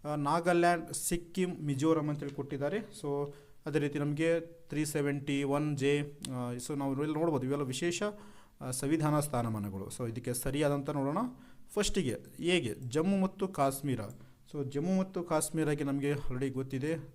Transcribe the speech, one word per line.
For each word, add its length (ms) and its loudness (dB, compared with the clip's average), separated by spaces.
ಆ, 100 -2
ನಾಗಾಲ್ಯಾಂಡ್, 760 4
ಸಿಕ್ಕಿಂ, 680 -2
ಮಿಜೋರಂ 480 2
ಅಂತೇಳಿ 240 -4
ಕೊಟ್ಟಿದ್ದಾರೆ. 460 -2
So 560 -4
ಅದೇ 120 0
ರೀತಿ 200 0
ನಮಗೆ 420 2
ತ್ರೀ 440 -4
ಸೆವೆಂಟಿ 580 0
ಒನ್ 360 0
ಜೆ, 220 4
ಆ, 200 -4
so 260 -4
ನಾವು 240 0
ಇಲ್ಲಿ 160 0
ನೋಡ್ಬೋದು, 280 2
ಇವೆಲ್ಲ 160 0
ವಿಶೇಷ, 400 -2
ಆ, 100 -6
ಸಂವಿಧಾನ 500 2
ಸ್ಥಾನಮಾನಗಳು. 680 -2
So 220 -6
ಇದಕ್ಕೆ 260 -4
ಸರಿಯಾದಂಥ 560 0
ನೋಡೋಣ. 280 0
ಫಸ್ಟಿಗೆ 480 0
ಎಗೆ 340 2
ಜಮ್ಮು 460 2
ಮತ್ತು 280 0
ಕಾಶ್ಮೀರ. 520 0
So 120 -4
ಜಮ್ಮು 340 0
ಮತ್ತು 240 -2
ಕಾಶ್ಮೀರಕ್ಕೆ 640 0
ನಮಗೆ 280 0
already 380 0
ಗೊತ್ತಿದೆ 460 -2